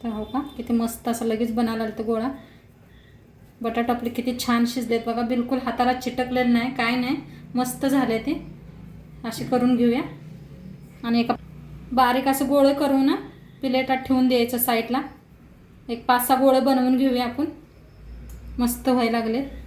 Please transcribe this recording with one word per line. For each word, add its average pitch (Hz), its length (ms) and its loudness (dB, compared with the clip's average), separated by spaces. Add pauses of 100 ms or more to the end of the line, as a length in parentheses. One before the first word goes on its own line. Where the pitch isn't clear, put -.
तर 233 60 -6
हो 214 140 -6
का, 262 160 -4 (180)
किती 240 160 -4
मस्त 233 340 -2
असं 233 180 -2
लगेच 226 280 0
बनायला 226 300 0
आलं 214 140 -6
तो 226 60 -6
गोळा. 226 260 0 (1300)
बटाटा 233 320 -2
आपले 233 160 -4
किती 247 300 -4
छान 233 260 2
शिजलेत 233 400 -2
बघा, 233 160 -2
बिलकुल 240 440 0
हाताला 247 280 0
चिटकलेलं 247 600 0
नाही, 240 200 2
काय 240 220 0
नाही, 254 200 -2 (400)
मस्त 247 300 -2
झाले 254 340 2
ते. 285 140 -2 (920)
असे 240 200 -6
करून 247 300 4
घेऊया 240 260 4 (1000)
आणि 233 160 2
एका 233 160 2 (560)
बारीक 247 360 4
असं 269 220 2
गोळे 277 240 6
करून 277 320 2
ना 311 100 4 (460)
प्लेटात 262 360 0 (100)
ठेवून 254 200 4
द्यायचं 240 300 2
साईडला. 233 440 0 (880)
एक 233 160 -8
पाच 247 220 2
सहा 262 120 4
गोळे 269 200 8
बनवून 254 380 4
घेऊया 247 280 2
आपण, 262 200 -2 (1120)
मस्त 240 300 0
व्हायला 233 300 2
लागले. 226 240 -2 (240)